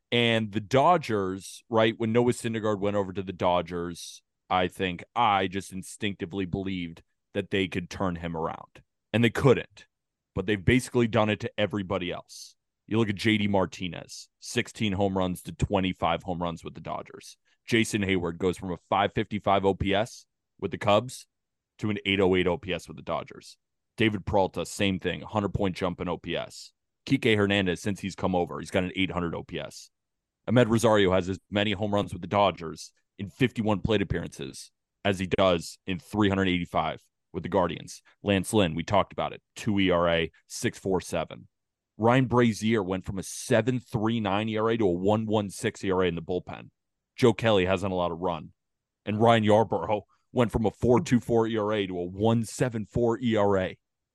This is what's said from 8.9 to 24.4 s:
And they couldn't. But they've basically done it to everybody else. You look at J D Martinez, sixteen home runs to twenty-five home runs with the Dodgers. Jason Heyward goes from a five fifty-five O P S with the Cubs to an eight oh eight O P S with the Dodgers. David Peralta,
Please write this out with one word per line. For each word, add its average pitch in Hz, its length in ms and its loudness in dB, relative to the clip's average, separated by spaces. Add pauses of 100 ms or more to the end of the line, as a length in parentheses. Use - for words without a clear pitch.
And 110 100 2
they 117 60 6
couldn't. - 560 2 (500)
But 95 120 -4
they've 101 180 -2
basically 123 420 2
done 107 220 2
it 104 120 -2
to - 180 -8
everybody 92 520 -2
else. - 440 -14 (320)
You 107 100 -2
look 113 100 2
at 104 60 -2
J 107 240 2
D 104 100 -2
Martinez, 92 840 -4 (100)
sixteen - 540 -4
home 95 220 0
runs 92 280 -2
to - 80 -12
twenty-five 90 720 -2
home 87 180 -8
runs 85 220 -6
with 78 100 -14
the - 80 -16
Dodgers. - 560 -14 (300)
Jason 113 340 2
Heyward 87 380 -2
goes 90 180 0
from 95 140 -8
a 85 60 -6 (120)
five 101 240 2
fifty-five 101 500 0
O 98 120 2
P 98 180 -2
S 104 320 -2 (340)
with 98 120 -6
the 95 80 -8
Cubs 107 480 0 (500)
to 110 140 -2
an 101 120 -4
eight 98 160 2
oh 92 160 4
eight 90 120 2
O 85 100 0
P 90 160 -8
S 82 140 -8
with 80 100 -16
the - 60 -18
Dodgers. - 540 -10 (380)
David 107 300 2
Peralta, 92 400 0